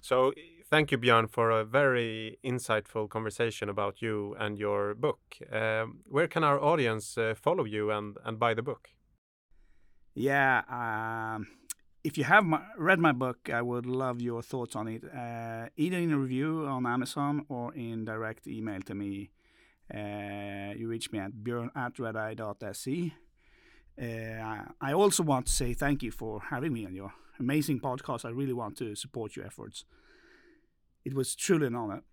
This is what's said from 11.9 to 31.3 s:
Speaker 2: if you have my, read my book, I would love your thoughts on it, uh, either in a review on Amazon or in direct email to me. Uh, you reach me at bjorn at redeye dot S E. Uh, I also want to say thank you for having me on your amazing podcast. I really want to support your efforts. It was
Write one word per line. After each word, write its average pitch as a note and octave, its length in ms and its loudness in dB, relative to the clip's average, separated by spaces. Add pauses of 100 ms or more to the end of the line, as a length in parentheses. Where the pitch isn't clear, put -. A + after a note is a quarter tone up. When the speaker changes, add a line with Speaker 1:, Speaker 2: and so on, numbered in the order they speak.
Speaker 2:
if D3+ 140 -2
you C#3+ 40 2
have F#3+ 220 6
my, D#3 160 2 (160)
read F#3 220 4
my D#3+ 120 8
book, B2+ 400 -2
I A#2+ 120 0
would A#2+ 240 -2
love B2+ 340 -2
your A#2 220 -4
thoughts B2 320 -6
on A2 120 -4
it, A2+ 160 -8
uh, A#2 720 -8
either F3+ 220 2
in E3+ 140 2
a D3 80 4
review C#3+ 480 0
on B2+ 180 0
Amazon C#3+ 640 0
or A#2+ 240 -6
in A2+ 320 -6
direct A2 400 -6
email A2 360 -6
to G#2+ 120 -8
me. G2+ 380 -6 (600)
Uh, G2+ 840 -8
you A2+ 100 -6
reach A2+ 240 -6
me A2 60 -4
at G#2 260 -8
bjorn A#2+ 320 -2
at B2 220 -6
redeye A2 380 -4
dot G#2+ 260 -8
S G2+ 260 -8
E. E3 240 -2 (880)
Uh, A2 680 -6 (140)
I C#3 140 0
also F#3+ 300 6
want C3+ 240 2
to - 40 2
say B2 220 2
thank C#3+ 300 2
you A2+ 80 -4
for G#2+ 300 -6 (100)
having C#3+ 220 -2
me A2+ 120 -4
on F#2+ 80 -8
your G2 180 -10 (280)
amazing C#3 400 2
podcast. B2+ 440 -4
I A#2 60 -6
really B2+ 240 -2
want A2 240 -6
to A2 180 -4
support A2+ 400 -8
your - 100 -10
efforts. - 400 -14 (1160)
It C3+ 120 -6
was C3 200 -2